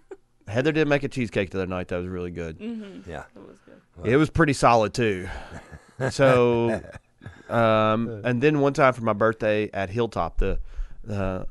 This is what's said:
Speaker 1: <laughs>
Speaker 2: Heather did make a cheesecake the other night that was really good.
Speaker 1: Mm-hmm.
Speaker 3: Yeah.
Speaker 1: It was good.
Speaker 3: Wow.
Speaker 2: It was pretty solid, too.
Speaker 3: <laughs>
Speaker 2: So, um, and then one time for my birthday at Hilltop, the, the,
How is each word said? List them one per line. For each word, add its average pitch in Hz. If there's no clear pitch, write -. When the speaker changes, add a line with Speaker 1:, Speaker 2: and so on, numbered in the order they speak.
Speaker 1:
<laughs> -
Speaker 2:
Heather 131
did 156
make 143
a 127
cheesecake 110
the 95
other 92
night 90
that 92
was 90
really 90
good. 82
Speaker 1:
Mm-hmm. 214
Speaker 3:
Yeah. -
Speaker 1:
It -
was -
good. -
Speaker 3:
Wow. 87
Speaker 2:
It 113
was 156
pretty 156
solid, 117
too. 95
Speaker 3:
<laughs> -
Speaker 2:
So, 120
um, 110
and 120
then 151
one 139
time 135
for 120
my 110
birthday 107
at 98
Hilltop, 101
the, -
the, 98